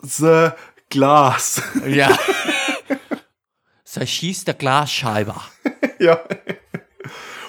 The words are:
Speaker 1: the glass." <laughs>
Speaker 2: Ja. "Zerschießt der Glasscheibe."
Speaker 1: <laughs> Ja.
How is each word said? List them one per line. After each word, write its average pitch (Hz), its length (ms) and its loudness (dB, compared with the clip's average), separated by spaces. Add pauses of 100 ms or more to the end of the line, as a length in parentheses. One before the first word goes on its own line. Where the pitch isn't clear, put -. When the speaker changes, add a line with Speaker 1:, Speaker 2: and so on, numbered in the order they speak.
Speaker 1:
the 160 480 4 (400)
glass." 139 720 4 (120)
<laughs> 226 120 -4
Speaker 2:
Ja. 139 320 4 (1700)
"Zerschießt - 640 -6
der 165 80 -2
Glasscheibe." 131 800 0 (320)
Speaker 1:
<laughs> - 320 -6
Ja. 165 200 4 (1300)